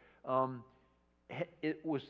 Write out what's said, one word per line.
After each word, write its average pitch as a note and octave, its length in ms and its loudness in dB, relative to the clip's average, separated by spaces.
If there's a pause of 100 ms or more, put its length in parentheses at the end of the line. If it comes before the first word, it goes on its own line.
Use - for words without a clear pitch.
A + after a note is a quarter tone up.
(260)
um, C3 380 2 (640)
h-, C3+ 180 -4 (140)
it D#3 220 -2
was D3+ 260 0